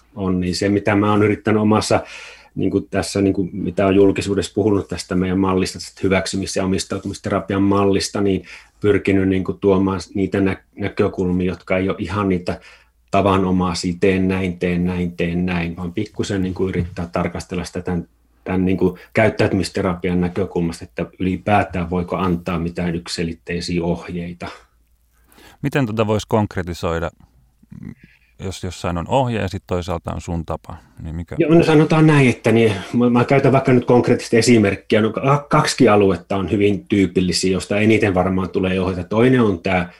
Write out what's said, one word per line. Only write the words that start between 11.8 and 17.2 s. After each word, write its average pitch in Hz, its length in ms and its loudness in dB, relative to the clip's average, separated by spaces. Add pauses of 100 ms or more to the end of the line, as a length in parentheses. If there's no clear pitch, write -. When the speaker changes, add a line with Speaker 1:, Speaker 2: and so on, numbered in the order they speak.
Speaker 1:
ole 92 100 -4
ihan 98 300 -2
niitä 87 320 -2 (500)
tavanomaisia, 92 880 0
teen 95 280 2
näin, 92 300 -2
teen 87 260 -2
näin, 90 320 -4
teen 87 300 -2
näin, 85 300 -4
vaan 87 160 -8
pikkusen 104 500 -4
niin 92 120 -4
kuin 95 140 -2
yrittää 87 440 -6
tarkastella 87 520 -6